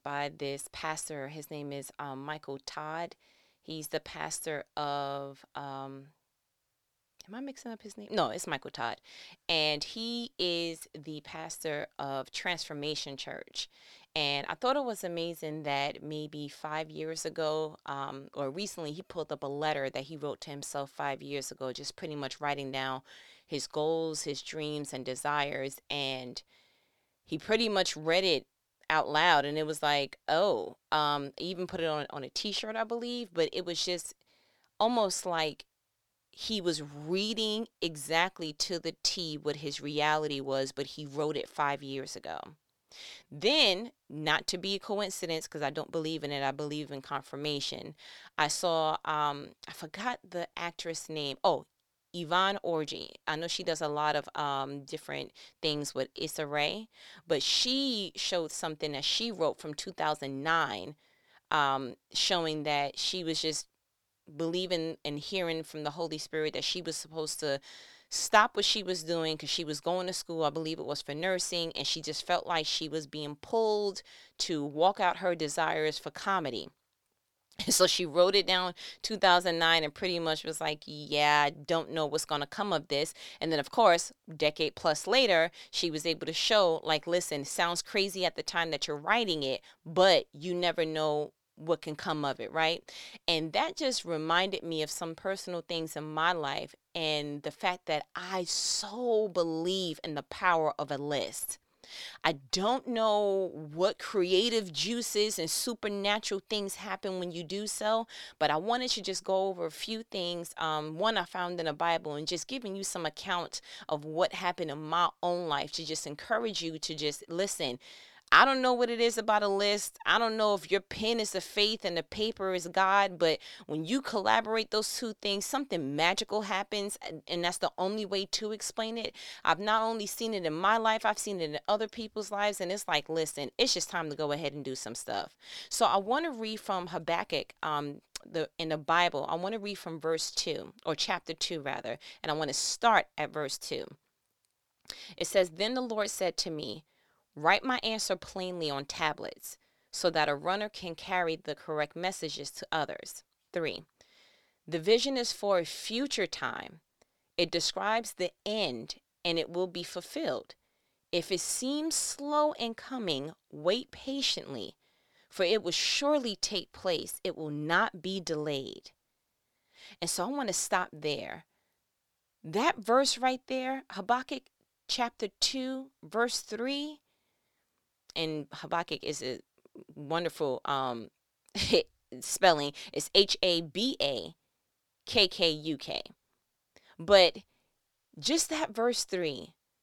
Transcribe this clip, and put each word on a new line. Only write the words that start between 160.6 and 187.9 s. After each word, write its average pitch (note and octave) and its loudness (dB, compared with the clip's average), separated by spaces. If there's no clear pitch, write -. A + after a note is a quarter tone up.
If F3 0
it F3+ 2
seems D4+ -2
slow D4 2
in A3+ -4
coming, E3 -4
wait F3+ 0
patiently, - -4
for - -2
it G3+ 4
will E3+ 0
surely C#4 2
take - -2
place. - -2
It F#3 -2
will D#3 -6
not D#3+ 2
be F#3+ -2
delayed." D3+ -4
And E3+ -2
so F3+ 0
I - 0
wanna B3+ -2
stop - 2
there. D3 -4
That G3+ 2
verse B3 4
right B3+ 2
there, C4 -4
Habakkuk A#3+ -2
chapter A#3 -2
two, C4 0
verse A3+ 0
three, C#4 -4
and D#3 -2
Habakkuk E3+ -4
is - -4
a B2 -6
wonderful, D3 -2
um, B2+ -2
<laughs> - 0
spelling. D3+ 4
It's - -4
H G3+ 6
A F3 4
B F#3+ -2
A C#3 -2
K G3+ 6
K F3 4
U D3+ -2
K. - -6
But F3+ 10